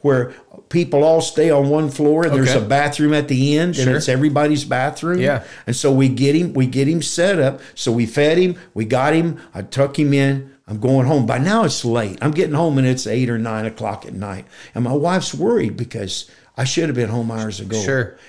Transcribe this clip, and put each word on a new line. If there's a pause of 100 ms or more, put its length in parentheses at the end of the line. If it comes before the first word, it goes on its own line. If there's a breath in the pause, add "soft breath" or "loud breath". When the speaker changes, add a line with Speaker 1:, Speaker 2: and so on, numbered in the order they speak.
Speaker 1:
where (340 loud breath)
people
all
stay
on
one
floor
and
there's
Speaker 2:
Okay.
Speaker 1:
a
bathroom
at
the
end
and
Speaker 2:
Sure.
Speaker 1:
it's
everybody's
bathroom.
Speaker 2:
Yeah. (220 loud breath)
Speaker 1:
And
so
we
get
him,
we
get
him
set
up. (140 loud breath)
So
we
fed
him, (180 loud breath)
we
got
him, (160 loud breath)
I
tuck
him
in, (160)
I'm
going
home.
By
now
it's
late.
I'm
getting
home
and
it's
eight
or
nine
o'clock
at
night. (300 loud breath)
And
my
wife's
worried
because (280 soft breath)
I
should
have
been
home
hours
ago.
Speaker 2:
Sure. (100 loud breath)